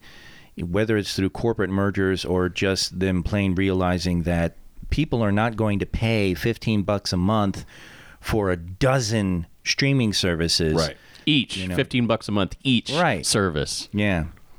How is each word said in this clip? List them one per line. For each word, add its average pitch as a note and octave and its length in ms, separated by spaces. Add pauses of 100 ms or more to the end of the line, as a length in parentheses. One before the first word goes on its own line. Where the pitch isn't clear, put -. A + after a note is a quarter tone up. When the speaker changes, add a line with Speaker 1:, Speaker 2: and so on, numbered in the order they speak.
(580)
Speaker 1:
whether G#2 400
it's G2 180
through F#2+ 160
corporate G#2+ 380
mergers F#2+ 560
or F2+ 240
just F#2 500
them F#2 240
plain G2 320
realizing F2+ 680
that E2+ 320 (340)
people C#3 320
are G#2 100
not G#2+ 240
going G#2 240
to F#2+ 60
pay A2 480
fifteen G#2 500
bucks G2+ 300
a F#2 40
month G2+ 460 (560)
for G#2 320
a F2+ 60
dozen G2+ 920 (160)
streaming C3+ 480
services. E2 640
Speaker 2:
Right. D#2 220 (300)
Speaker 3:
Each, B2+ 300
Speaker 1:
You F#2 120
know. F2+ 60
Speaker 3:
fifteen B2 300
bucks A2 220
a G#2+ 40
month, G2+ 320
each B2+ 280
Speaker 1:
Right. C#3 340
Speaker 3:
service. F2 680
Speaker 1:
Yeah. G2+ 340 (340)